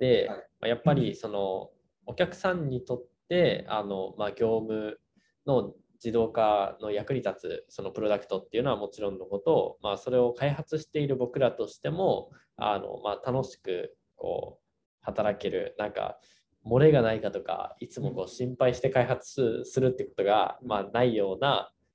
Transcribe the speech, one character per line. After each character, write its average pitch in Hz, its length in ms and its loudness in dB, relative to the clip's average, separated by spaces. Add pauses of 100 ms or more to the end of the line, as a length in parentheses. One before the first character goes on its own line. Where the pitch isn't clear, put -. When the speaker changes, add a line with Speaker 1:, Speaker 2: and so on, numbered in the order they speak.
Speaker 1:
で、 120 300 4
Speaker 2:
は 101 60 -8
い。 - 20 -10
Speaker 1:
ま - 60 -16 (180)
あ、 113 60 -2
や 117 80 0
っ - 40 -8
ぱ 147 140 4
り 113 200 2
そ - 140 -8
の、 98 440 -4 (360)
お 123 60 -8
客 180 200 0
さ 185 200 -2
ん 156 160 -4
に 127 160 -6
と 123 100 -4
っ - 80 -10 (240)
て、 165 400 2
あ 107 160 -2
の、 95 320 -6
ま 104 100 -2
あ、 101 60 -4
業 113 340 2
務 107 320 -6 (480)
の 120 280 2 (280)
自 117 80 -4
動 113 200 2
化 104 500 2
の 107 100 -6
役 104 220 -2
に 127 80 -2
立 87 480 -6
つ - 60 -20
そ 101 80 -12
の 95 80 -6
プ 107 100 -8
ロ 107 80 0
ダ 104 100 2
ク - 80 -16
ト 95 140 -4
っ - 80 -18
て - 80 -6
い 117 40 2
う - 20 2
の 139 80 2
は 110 60 0
も 104 120 -4
ち - 140 -12
ろ 98 80 -2
ん 95 80 -8
の 92 80 -12
こ 101 140 -4
と、 147 420 2
ま 104 100 -2
あ、 98 60 -2
そ - 120 -8
れ 127 80 4
を 123 140 4
開 143 220 0
発 156 240 -6
し 156 80 -14
て 156 140 -2
い 143 60 0
る 135 100 0
僕 123 220 -2
ら 123 140 4
と 113 160 -4
し - 80 -18
て 147 140 -4
も、 165 400 0 (260)
あ 107 220 0
の、 101 260 -10
ま 104 180 -4
あ、 131 80 -4
楽 131 160 0
し - 120 -16
く - 360 -6 (220)
こ - 420 -8
う - 60 -20 (380)
働 104 360 -2
け 95 120 -4
る、 92 280 -4
な 104 100 -2
ん - 40 -12
か - 260 -6 (460)
漏 117 140 4
れ 151 140 8
が 131 100 6
な 113 100 2
い 110 80 -2
か 101 100 -2
と 98 120 -6
か、 - 360 -6
い - 100 -12
つ - 120 -12
も 95 120 -4
こ 92 100 -6
う 92 60 -8
心 127 300 -6
配 123 160 4
し - 60 -8
て 135 80 4
開 127 160 2
発 123 600 -2
す - 120 -6
る 127 100 4
っ - 20 2
て 104 140 -2
こ - 120 -14
と 98 80 2
が、 101 380 4
Speaker 3:
う - 20 -14
ん。 120 40 -10
Speaker 1:
ま 107 100 0
あ、 98 60 -2
な 113 200 0
い 120 100 4
よ 98 200 0
う - 40 -6
な、 131 320 0 (240)